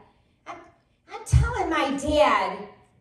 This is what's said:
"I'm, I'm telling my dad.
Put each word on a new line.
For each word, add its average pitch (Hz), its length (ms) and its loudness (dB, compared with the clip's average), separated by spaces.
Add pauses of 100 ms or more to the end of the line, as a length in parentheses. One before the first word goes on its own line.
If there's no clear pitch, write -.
(460)
"I'm, 170 120 -16 (520)
I'm 427 160 -12
telling 440 440 2
my 302 280 -2
dad. 285 680 2 (340)